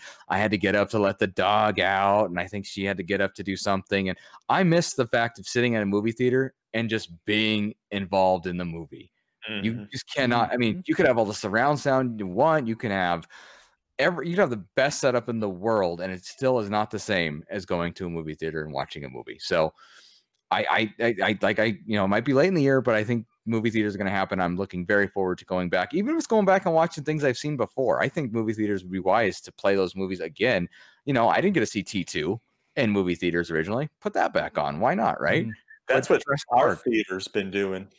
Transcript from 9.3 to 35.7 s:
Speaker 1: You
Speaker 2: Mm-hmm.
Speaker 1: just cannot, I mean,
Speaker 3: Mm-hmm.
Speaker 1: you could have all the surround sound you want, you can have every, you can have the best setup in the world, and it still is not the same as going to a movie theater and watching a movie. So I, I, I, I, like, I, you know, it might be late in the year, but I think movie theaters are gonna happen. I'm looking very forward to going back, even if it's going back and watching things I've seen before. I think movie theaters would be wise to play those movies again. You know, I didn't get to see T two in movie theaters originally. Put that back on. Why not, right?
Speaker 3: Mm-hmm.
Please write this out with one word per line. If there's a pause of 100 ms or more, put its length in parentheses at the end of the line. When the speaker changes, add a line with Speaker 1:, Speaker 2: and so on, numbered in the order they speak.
Speaker 1:
You
Speaker 2:
Mm-hmm.
Speaker 1:
just
cannot,
I
mean,
Speaker 3:
Mm-hmm.
Speaker 1:
you
could
have
all
the
surround
sound
you
want,
you
can
have (680)
every,
you
can
have
the (100)
best
setup
in
the
world,
and
it
still
is
not
the
same
as
going
to
a
movie
theater
and
watching
a
movie.
So (800)
I, (340)
I,
I,
I,
like,
I, (200)
you
know,
it
might
be
late
in
the
year,
but
I
think (180)
movie
theaters
are
gonna
happen.
I'm
looking
very
forward
to
going
back,
even
if
it's
going
back
and
watching
things
I've
seen
before.
I
think
movie
theaters
would
be
wise
to
play
those
movies
again. (380)
You
know,
I
didn't
get
to
see
T
two (340)
in
movie
theaters
originally. (120)
Put
that
back
on.
Why
not,
right?
Speaker 3:
Mm-hmm. (360)